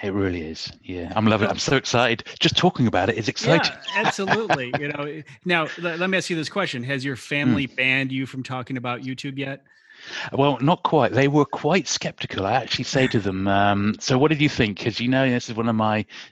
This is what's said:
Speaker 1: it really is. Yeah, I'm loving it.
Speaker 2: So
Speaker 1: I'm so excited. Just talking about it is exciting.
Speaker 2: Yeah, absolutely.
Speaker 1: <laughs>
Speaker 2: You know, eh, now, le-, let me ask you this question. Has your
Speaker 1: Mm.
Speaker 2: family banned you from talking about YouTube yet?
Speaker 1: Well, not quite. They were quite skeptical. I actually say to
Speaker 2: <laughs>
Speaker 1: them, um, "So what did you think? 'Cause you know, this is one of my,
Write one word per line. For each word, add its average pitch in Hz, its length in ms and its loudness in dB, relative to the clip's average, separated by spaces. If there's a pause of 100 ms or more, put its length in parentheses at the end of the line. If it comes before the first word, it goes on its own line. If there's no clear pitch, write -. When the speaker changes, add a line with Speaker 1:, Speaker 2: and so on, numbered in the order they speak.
Speaker 1:
it 101 80 -4
really 95 300 0
is. 80 280 -10 (120)
Yeah, 87 340 -10
I'm 110 120 2
loving 107 180 4
it. - 40 0
Speaker 2:
So - 20 0
Speaker 1:
I'm 85 80 -4
so 147 180 0
excited. 117 500 0 (140)
Just - 160 2
talking 151 300 4
about 92 220 2
it - 80 0
is 113 120 -4
exciting. - 440 2
Speaker 2:
Yeah, - 260 -6
absolutely. 196 760 0
Speaker 1:
<laughs> - 20 0
Speaker 2:
You 147 120 -4
know, 143 160 -6
eh, 151 160 -10 (240)
now, 170 320 2
le-, 170 180 -4
let 180 140 -2
me 185 80 2
ask 170 120 -2
you 175 60 -2
this 156 140 -4
question. 151 340 -4
Has 135 220 -4
your 139 100 -4
Speaker 1:
Mm. 110 40 -12
Speaker 2:
family 143 480 0
banned 131 440 0
you 131 140 -4
from 127 180 -10
talking 131 320 -8
about 123 280 -6
YouTube 131 340 -8
yet? 139 260 -8 (720)
Speaker 1:
Well, 139 260 4
not 151 240 2
quite. 120 300 4
They 135 160 4
were 143 160 4
quite 160 420 0
skeptical. - 580 -6
I 104 80 0
actually 123 320 -2
say 131 220 2
to 117 120 2
Speaker 2:
<laughs> 98 80 -4
Speaker 1:
them, 95 200 -2
um, 101 520 2
"So 127 180 2
what 151 120 6
did 151 120 0
you 147 80 4
think? 107 300 0
'Cause - 200 -2
you 120 80 -2
know, 131 220 4
this 123 200 -2
is 113 60 -6
one 117 140 0
of 113 60 2
my, 107 300 2 (260)